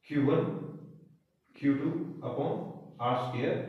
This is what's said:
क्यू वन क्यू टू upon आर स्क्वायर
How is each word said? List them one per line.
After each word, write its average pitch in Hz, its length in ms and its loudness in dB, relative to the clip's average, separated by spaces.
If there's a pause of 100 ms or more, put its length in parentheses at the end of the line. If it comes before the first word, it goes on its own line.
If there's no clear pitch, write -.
क्यू 143 160 2
वन 160 200 6 (1120)
क्यू 139 200 4
टू 156 140 0 (340)
upon - 280 -2 (500)
आर 123 160 2
स्क्वायर - 380 0 (120)